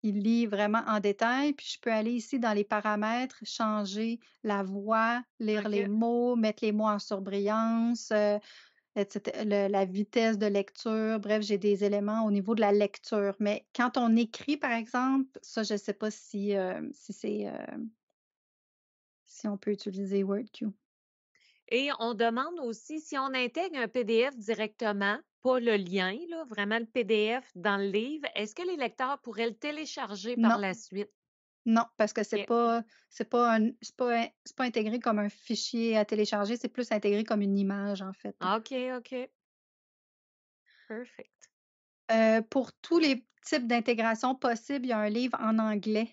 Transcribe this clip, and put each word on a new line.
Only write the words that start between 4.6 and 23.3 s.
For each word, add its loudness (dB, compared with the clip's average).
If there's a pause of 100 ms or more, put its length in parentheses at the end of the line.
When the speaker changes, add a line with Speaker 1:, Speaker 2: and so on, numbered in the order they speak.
Speaker 1:
voix, 0 (180)
lire 0
Speaker 2:
Ok. -
Speaker 1:
les 0
mots, 2
mettre 0
les 2
mots 2
en 2
surbrillance, 0
heu, 4 (580)
et 0
cetera, -6
le, 2
la 2
vitesse 0
de 2
lecture. 0
Bref, 0
j'ai 0
des 2
éléments 0
au 2
niveau 2
de 2
la 6
lecture. 0
Mais -2
quand 0
on 4
écrit, 0
par -2
exemple, 0 (140)
ça, -4
je -2
sais -4
pas -4
si, -4
heu, -2
si -16
c'est, -4
heu, -8 (1400)
si -8
on -4
peut -2
utiliser -2
WordQ. -4 (1000)
Speaker 2:
Et 0
on -2
demande 0
aussi -8
si -8
on -4